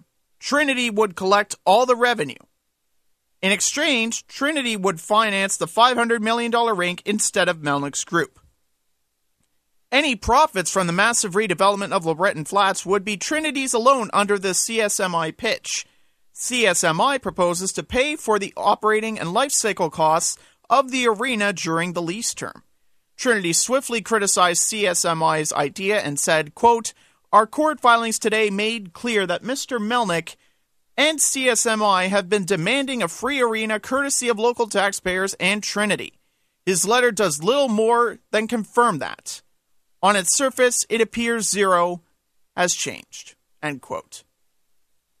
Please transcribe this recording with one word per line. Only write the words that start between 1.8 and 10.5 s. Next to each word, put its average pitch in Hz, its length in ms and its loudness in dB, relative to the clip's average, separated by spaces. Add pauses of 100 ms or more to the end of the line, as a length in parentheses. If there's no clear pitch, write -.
the 247 120 2
revenue. 233 400 0 (1080)
In 190 100 0
exchange, 233 760 -2
Trinity 277 480 -4
would 185 240 -4
finance 202 580 0
the 165 80 -2
five 240 320 2
hundred 233 240 0
million 233 280 -2
dollar 233 240 0
rink 180 300 -4
instead 202 460 0
of 170 80 -4
Melnyk's 143 460 -4
group. - 340 -4 (1500)
Any 269 260 0
profits 226 540 2